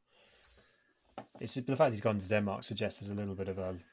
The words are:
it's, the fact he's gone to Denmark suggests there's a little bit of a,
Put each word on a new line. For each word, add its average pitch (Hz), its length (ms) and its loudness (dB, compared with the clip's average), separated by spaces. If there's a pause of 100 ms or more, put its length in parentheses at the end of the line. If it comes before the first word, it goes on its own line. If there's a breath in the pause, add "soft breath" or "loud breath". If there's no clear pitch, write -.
(1400 soft breath)
it's, - 140 -4
the 131 220 0
fact 139 160 6
he's 104 80 -4
gone 107 180 2
to 92 100 -4
Denmark 101 360 2
suggests 104 360 -2
there's 101 100 -8
a 101 40 -4
little 101 200 -4
bit 92 140 -4
of 92 100 -4
a, 92 180 -4 (160)